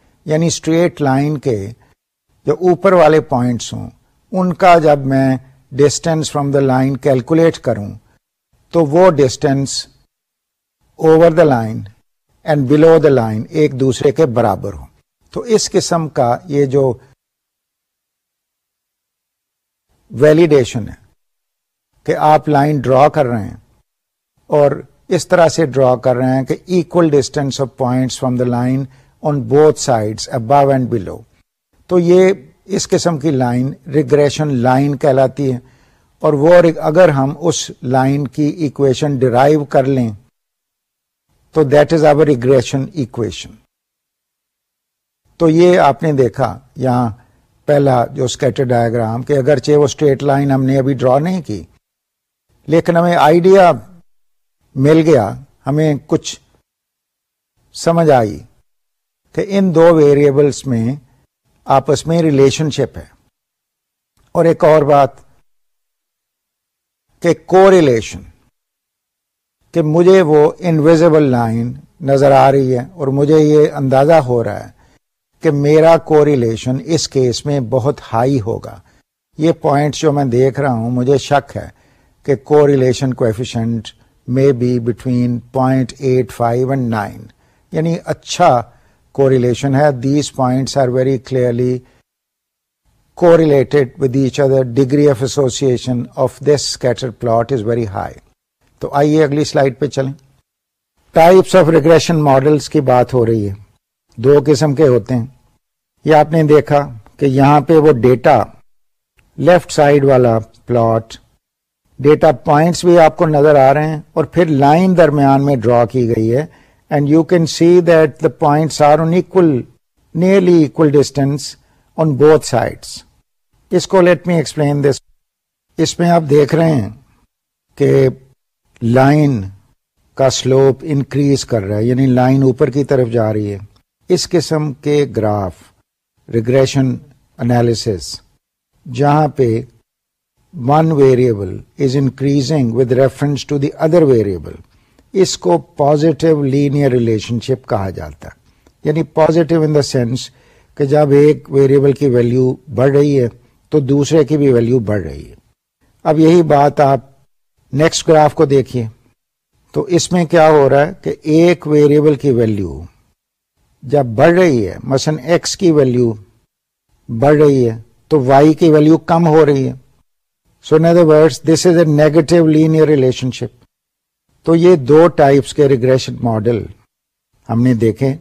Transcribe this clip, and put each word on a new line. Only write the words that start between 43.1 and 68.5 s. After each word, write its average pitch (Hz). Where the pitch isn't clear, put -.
تو 165
یہ 175
آپ 147
نے 156
دیکھا 123
یہاں 123
پہلا 139
جو 135
اسکیٹر 131
ڈائیگرام 117
کہ 120
اگرچہ 143
وہ 147
اسٹریٹ 139
لائن 139
ہم 135
نے 135
ابھی 135
ڈرا 127
نہیں 175
کی 98
لیکن 165
ہمیں 175
آئیڈیا 175
مل 151
گیا، 123
ہمیں 151
کچھ -
سمجھ 170
آئی 113
کہ 170
ان 196
دو 165
ویریبلز 143
میں 120
آپس 135
میں 165
ریلیشن 143
شپ -
ہے۔ -
اور 170
ایک 165
اور 156
بات 139
کہ 170
کوریلیشن، 175